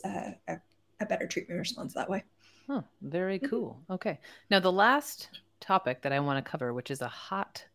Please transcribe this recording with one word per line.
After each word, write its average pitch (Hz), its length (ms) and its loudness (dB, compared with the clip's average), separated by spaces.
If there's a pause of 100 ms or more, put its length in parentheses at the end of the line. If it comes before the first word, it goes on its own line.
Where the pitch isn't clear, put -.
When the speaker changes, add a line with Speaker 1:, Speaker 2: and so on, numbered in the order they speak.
Speaker 1:
uh, 202 260 -4 (160)
a, 165 120 -6 (400)
a 214 60 -2
better - 220 -2
treatment 175 320 -4
response - 340 -6
that - 160 -2
way. 190 140 -2 (440)
Speaker 2:
Huh, 269 140 -2 (200)
very 185 360 -2
Speaker 1:
Mm-hmm. 277 100 -2
Speaker 2:
cool. 127 420 -4
Okay. 185 300 -4 (300)
Now, 196 100 8
the 185 120 6
last 233 580 4 (300)
topic 185 420 2
that 139 120 0
I 139 60 4
wanna 139 220 2
cover, 127 320 -4
which 123 180 -6
is 135 100 -4
a 120 80 -2
hot - 640 -6